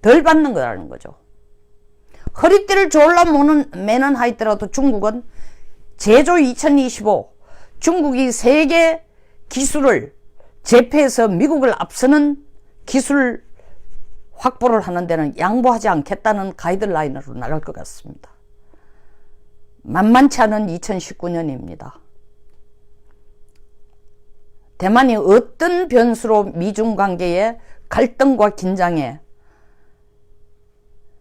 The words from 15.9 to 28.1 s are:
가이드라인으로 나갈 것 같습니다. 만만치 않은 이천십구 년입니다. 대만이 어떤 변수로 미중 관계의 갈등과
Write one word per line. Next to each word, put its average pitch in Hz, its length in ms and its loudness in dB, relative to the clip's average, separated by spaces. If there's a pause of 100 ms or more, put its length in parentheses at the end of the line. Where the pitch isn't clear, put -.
가이드라인으로 160 800 -6
나갈 139 260 -6
것 - 140 -10
같습니다. - 560 -18 (1500)
만만치 233 600 2
않은 214 260 0
이천십구 175 600 -8
년입니다. - 680 -10 (2750)
대만이 226 400 2
어떤 311 720 0
변수로 233 560 2
미중 202 500 -4
관계의 185 640 -2 (300)
갈등과 240 640 2